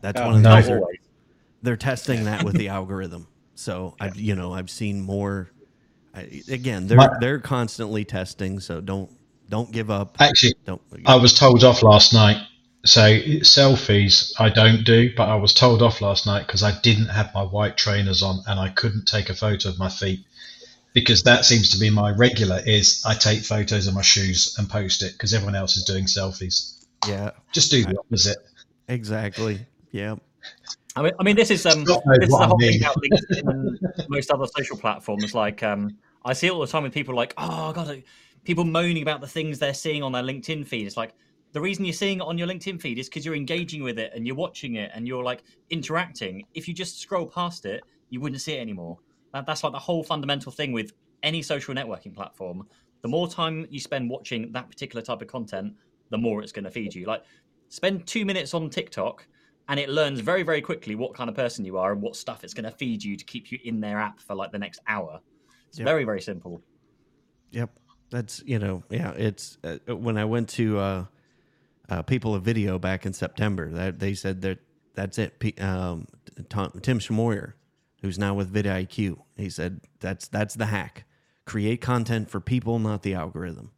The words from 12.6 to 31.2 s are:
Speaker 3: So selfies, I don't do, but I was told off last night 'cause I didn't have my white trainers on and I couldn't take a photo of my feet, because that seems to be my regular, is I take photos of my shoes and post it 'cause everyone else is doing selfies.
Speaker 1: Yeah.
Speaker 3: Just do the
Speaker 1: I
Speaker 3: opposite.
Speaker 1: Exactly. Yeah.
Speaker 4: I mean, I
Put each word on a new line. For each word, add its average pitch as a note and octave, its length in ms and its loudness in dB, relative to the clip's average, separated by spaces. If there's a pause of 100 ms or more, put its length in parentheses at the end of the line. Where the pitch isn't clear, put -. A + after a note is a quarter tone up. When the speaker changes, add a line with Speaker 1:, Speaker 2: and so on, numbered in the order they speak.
Speaker 3:
So - 160 8 (400)
selfies, G#2+ 960 6
I A2 120 6
don't A2 340 8
do, A#2+ 320 6
but A2 120 2
I A2 80 2
was G2+ 180 4
told A#2+ 280 6
off A#2 200 4
last G2 240 0
night G2+ 200 -2
'cause F#2 160 -2
I G#2 180 2
didn't A2 280 4
have G2+ 260 -2
my G2 80 -2
white G2+ 360 -2
trainers G2+ 440 0
on F#2+ 240 -2
and G2+ 140 -2
I F#2+ 80 -2
couldn't G#2 380 -2
take G#2 240 -2
a F#2+ 40 -4
photo G2+ 360 -2
of F2 80 -6
my F#2+ 100 -2
feet, F#2+ 320 -4 (720)
because A#2+ 300 4
that B2 240 6
seems A2 240 6
to F#2+ 80 2
be G#2+ 120 4
my G#2 200 2
regular, G#2+ 560 2
is G#2 400 4
I A2 80 2
take G#2+ 280 2
photos G#2 440 0
of F#2+ 80 0
my G2 80 0
shoes F#2+ 560 2
and G2+ 100 -2
post G2+ 340 -2
it F#2 160 -8
'cause G2+ 140 -2
everyone G2+ 220 -2
else F#2+ 240 -2
is F#2+ 60 -4
doing F#2+ 200 -2
selfies. F#2+ 680 -4 (280)
Speaker 1:
Yeah. G2+ 280 -4 (220)
Speaker 3:
Just - 180 2
do B2 160 4
the F#2 60 -2
Speaker 1:
I F#2+ 60 -2
Speaker 3:
opposite. G2+ 400 -2 (500)
Speaker 1:
Exactly. G#2+ 800 -6 (260)
Yeah. G#2+ 240 -6 (800)
Speaker 4:
I C3+ 60 -4
mean, E3 160 2
I F#3+ 60 -2